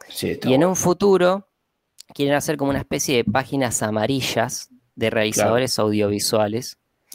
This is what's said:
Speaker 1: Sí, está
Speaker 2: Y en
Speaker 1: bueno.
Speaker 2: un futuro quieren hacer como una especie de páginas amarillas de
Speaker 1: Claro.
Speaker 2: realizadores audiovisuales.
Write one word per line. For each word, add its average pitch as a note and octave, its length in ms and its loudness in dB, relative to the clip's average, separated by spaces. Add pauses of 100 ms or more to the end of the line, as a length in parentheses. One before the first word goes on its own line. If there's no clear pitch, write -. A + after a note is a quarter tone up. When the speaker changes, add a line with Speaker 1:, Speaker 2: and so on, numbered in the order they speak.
Speaker 1:
Sí, - 220 -6
está - 180 -4
Speaker 2:
Y C3 60 4
en C#3+ 60 4
Speaker 1:
bueno. F3+ 80 4
Speaker 2:
un F#3 60 0
futuro F#3 720 2 (640)
quieren C#3+ 200 0
hacer D3 240 -2
como C#3 140 -2
una C#3 80 -2
especie C#3+ 380 -2
de A#2 60 4
páginas C3 600 -2
amarillas A#2 840 -2 (260)
de A2 140 -2
Speaker 1:
Claro. A2+ 60 -2
Speaker 2:
realizadores G#2+ 600 0
audiovisuales. G#2 1000 0 (360)